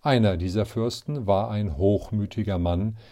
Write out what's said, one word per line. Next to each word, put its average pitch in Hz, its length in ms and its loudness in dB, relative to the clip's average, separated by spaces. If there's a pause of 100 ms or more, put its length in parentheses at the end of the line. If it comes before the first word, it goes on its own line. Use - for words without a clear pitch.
Einer 110 360 4
dieser 92 280 0
Fürsten 117 600 -4
war 98 240 2
ein 104 280 -2
hochmütiger 101 800 0
Mann, 87 400 0 (140)